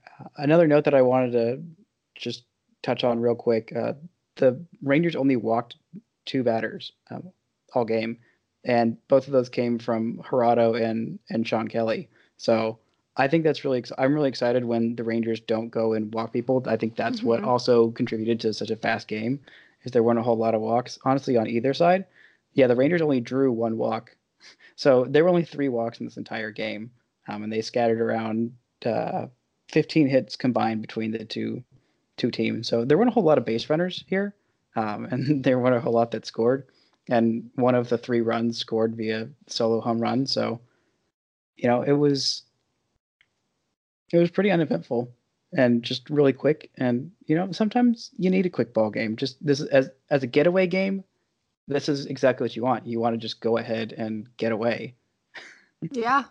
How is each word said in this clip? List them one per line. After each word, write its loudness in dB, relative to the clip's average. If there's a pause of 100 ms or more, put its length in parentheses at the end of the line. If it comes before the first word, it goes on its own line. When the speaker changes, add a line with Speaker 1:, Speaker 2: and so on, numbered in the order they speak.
(180)
Speaker 1:
Uh, -18 (140)
another 4
note 4
that 2
I 8
wanted 2
to 0 (520)
just -10 (380)
touch -4
on 0
real 2
quick: -2
uh, -4 (440)
the 2 (240)
Rangers 0
only 2
walked -2 (480)
two -4
batters, -2 (180)
um, -14 (440)
all 2
game, -4 (460)
and 2 (120)
both 4
of -8
those 2
came -2
from -4 (100)
Jurado 4
and, -4 (100)
and -2
Sean -2
Kelly. -4 (300)
So 0 (380)
I 2
think 2
that's 0
really 0
ex-, -8
I'm 2
really 0
excited 0
when -2
the -6
Rangers -2
don't -4
go -2
and -4
walk -6
people. 0
I 0
think -4
that's -4
what 2
Speaker 2:
Mm-hmm. -4
Speaker 1:
also 4
contributed -4
to -2
such -8
a -4
fast -4
game, -6 (440)
is -10
there 4
weren't 4
a -2
whole 2
lot 2
of 0
walks, -2
honestly, 0
on 2
either 0
side. 2 (480)
Yeah, 6
the 4
Rangers 2
only 2
drew 0
one -2
walk. -6 (600)
So 4
there 4
were 6
only 4
three -4
walks -4
in -8
this -14
entire -10
game, -8 (380)
um, -10
and -6
they -2
scattered 0
around, -2 (320)
uh, -4 (420)
fifteen 2
hits 0
combined 0
between -6
the -8
two, -8 (540)
two 0
teams. -4
So 0
there 4
weren't 4
a -8
whole 2
lot 6
of -2
base -4
runners -2
here, -4 (420)
um, -4
<laughs> -10
and -2
there 4
weren't 2
a 0
whole -2
lot 2
that -8
scored. 0 (420)
And 0
one 2
of 0
the 0
three -2
runs -2
scored -2
via -6 (180)
solo 0
home -2
run. 0
So, -4 (960)
you -2
know, 2
it 2
was, 0 (1700)
it 4
was 4
pretty 2
uneventful -2 (440)
and 4
just -8
really 4
quick. -2
And, -2 (160)
you 2
know, -2
sometimes 0
you 2
need 2
a 0
quick -4
ball 2
game. -4
Just -6
this 2
is, -6
as, 2 (200)
as 2
a -6
getaway 2
game, -2 (640)
this -4
is -2
exactly 0
what -6
you -6
want. -2
You -4
wanna 0
just -10
go 0
ahead -6
and -8 (100)
get -2
away. -4 (400)
<laughs> -14
Speaker 2:
Yeah, 0